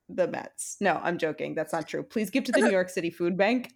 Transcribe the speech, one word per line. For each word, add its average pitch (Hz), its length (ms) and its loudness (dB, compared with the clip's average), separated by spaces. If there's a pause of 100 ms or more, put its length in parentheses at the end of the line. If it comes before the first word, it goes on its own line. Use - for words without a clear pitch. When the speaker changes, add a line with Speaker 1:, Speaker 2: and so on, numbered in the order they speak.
(100)
Speaker 1:
the 180 180 0
Mets. - 520 -8
No, 185 220 2
I'm 175 140 0
joking. 151 380 -2
That's 156 180 -4
not 165 160 -2
true. 147 140 -4
Please 175 260 -2
give 269 160 0
to 247 80 -4
the - 80 6
New 220 100 6
Speaker 2:
<laughs> - 0 -
Speaker 1:
York 185 200 2
City 170 180 -2
Food 175 300 -2
Bank. 233 380 2